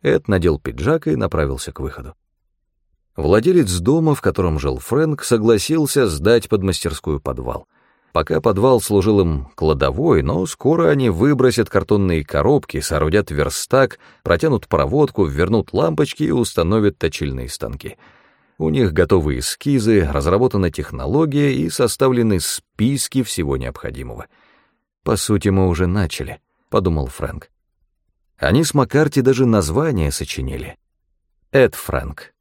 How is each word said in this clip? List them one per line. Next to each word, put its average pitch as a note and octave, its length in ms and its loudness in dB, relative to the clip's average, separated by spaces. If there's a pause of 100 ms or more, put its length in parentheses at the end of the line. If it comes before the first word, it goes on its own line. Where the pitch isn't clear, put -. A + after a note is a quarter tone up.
Эд D3 260 0
надел E2+ 320 2
пиджак D2+ 500 -2
и D#3 80 0
направился D2 560 -4
к - 80 -14
выходу. - 340 -10 (1000)
Владелец A2+ 640 2
дома, D3+ 360 2
в - 80 -8
котором F2 360 0
жил C2+ 200 -2
Фрэнк, D3 440 -2
согласился A#2+ 840 2
сдать F#2 400 2
под G2+ 140 0
мастерскую E2 580 -4
подвал. B1+ 480 -8 (440)
Пока - 280 0
подвал A#2 400 4
служил G2+ 400 2
им D2+ 340 0
кладовой, D#2 680 0
но F#2 240 -2
скоро D#3+ 420 0
они C3+ 200 2
выбросят A#2+ 640 2
картонные F#2 540 0
коробки, A#2 560 0
соорудят D#2+ 500 0
верстак, D2+ 680 0 (240)
протянут G#2+ 460 0
проводку, G2 560 2
вернут F2 480 -2
лампочки D3+ 520 -2
и C#3+ 60 -2
установят G#2 680 0
точильные C2+ 500 -6
станки. - 480 -12 (640)
У D#2+ 100 -2
них F2+ 240 0
готовы D#2 460 2
эскизы, A2 720 0
разработана F2+ 600 0
технология C3+ 840 -2
и D#3 160 -2
составлены A#2+ 680 2
списки - 840 -2
всего C#2+ 340 -2
необходимого. B1 680 -10 (760)
«По - 140 0
сути, G#2 320 0
мы F#2+ 200 4
уже F2 180 0
начали», F2 540 -4 (280)
подумал E2+ 380 0
Фрэнк. - 440 -10 (840)
Они G2 260 2
с D#3 120 -2
Маккарти C#3+ 480 2
даже B2+ 240 4
название G2+ 680 0
сочинили. - 640 -8 (760)
Эд B2+ 240 4
Фрэнк. - 680 -8